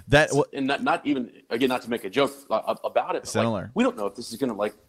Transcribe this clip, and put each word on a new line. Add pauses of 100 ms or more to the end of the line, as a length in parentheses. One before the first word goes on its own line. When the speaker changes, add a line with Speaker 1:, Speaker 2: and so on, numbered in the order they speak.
Speaker 1:
That
Speaker 2:
s-,
Speaker 1:
wa-
Speaker 2:
and
not,
not
even, (180)
again,
not
to
make
a
joke, (160)
uh,
ab-,
about
it,
but,
like,
Speaker 1:
Similar.
Speaker 2:
we
don't
know
if
this
is
gonna,
like, (160)